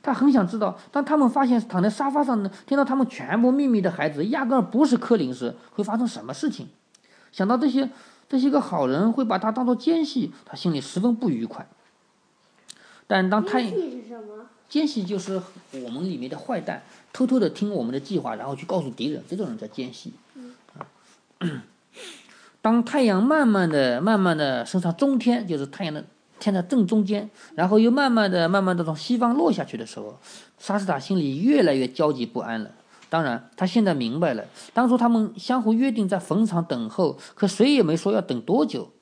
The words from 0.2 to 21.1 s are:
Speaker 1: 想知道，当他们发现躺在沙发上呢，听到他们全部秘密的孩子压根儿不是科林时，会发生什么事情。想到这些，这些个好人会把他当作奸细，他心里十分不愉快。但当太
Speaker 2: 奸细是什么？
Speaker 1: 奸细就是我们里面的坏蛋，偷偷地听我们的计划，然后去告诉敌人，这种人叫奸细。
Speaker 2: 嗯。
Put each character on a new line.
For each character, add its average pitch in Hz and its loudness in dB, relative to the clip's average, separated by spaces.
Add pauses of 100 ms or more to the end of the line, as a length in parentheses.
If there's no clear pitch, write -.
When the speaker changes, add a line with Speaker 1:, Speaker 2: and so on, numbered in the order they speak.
Speaker 1:
想 208 4
知 226 -6
道， 190 -2 (120)
当 285 -2
他 294 0
们 269 4
发 277 2
现 240 4
躺 180 0
在 208 4
沙 277 -2
发 294 0
上 233 0
呢， 190 -4 (160)
听 277 0
到 277 4
他 262 -2
们 262 2
全 165 -4
部 254 4
秘 277 2
密 220 4
的 180 0
孩 156 -2
子 147 -2
压 277 -2
根 254 2
儿 214 4
不 233 2
是 240 4
科 233 2
林 131 -2
时， 120 -6 (180)
会 208 -4
发 208 -4
生 240 0
什 - -8
么 127 -10
事 294 -2
情。 131 -12 (640)
想 190 0
到 240 2
这 262 2
些， 262 0 (380)
这 269 0
些 269 2
个 277 2
好 156 -2
人 175 2
会 262 0
把 190 0
他 214 -2
当 254 -4
作 247 2
奸 320 0
细， 254 -4 (120)
他 - -20
心 170 -2
里 139 -2
十 - -8
分 240 2
不 220 -2
愉 113 -4
快。 - -16 (1400)
但 190 2
当 214 2
太 403 0
Speaker 2:
奸 415 -4
细 277 -6
是 214 -20
什 240 -16
么？ 214 -18 (220)
Speaker 1:
奸 302 0
细 233 -4
就 196 -6
是 185 -6 (320)
我 - -12
们 135 -8
里 185 -6
面 127 -10
的 147 -10
坏 214 -6
蛋， - -10 (300)
偷 254 0
偷 254 2
地 185 2
听 208 -4
我 151 -4
们 120 -4
的 139 -4
计 170 -4
划， 117 -4
然 110 -10
后 139 -6
去 - -14
告 175 -2
诉 139 -6
敌 113 -6
人， 127 -8
这 175 -8
种 196 -6
人 117 -8
叫 107 -12
奸 127 -10
细。 113 -16 (220)
Speaker 2:
嗯。 - -12